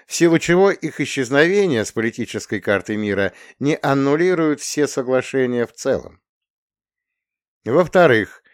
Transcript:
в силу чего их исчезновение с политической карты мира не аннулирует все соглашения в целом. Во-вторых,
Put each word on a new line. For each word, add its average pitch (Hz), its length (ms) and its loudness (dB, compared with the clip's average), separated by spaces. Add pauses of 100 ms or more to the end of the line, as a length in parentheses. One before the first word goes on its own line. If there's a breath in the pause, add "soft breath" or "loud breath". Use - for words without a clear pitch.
в - 80 -12
силу 165 240 2
чего 185 320 2
их 156 300 -6
исчезновение 143 880 0
с - 60 -12
политической 107 680 -6
карты 104 360 -2
мира 101 360 -2 (260 loud breath)
не 147 220 -2
аннулирует 147 800 0
все - 260 -4
соглашения 127 800 -2
в - 60 -20
целом. - 480 -6 (1400)
Во-вторых, 139 800 2 (120 soft breath)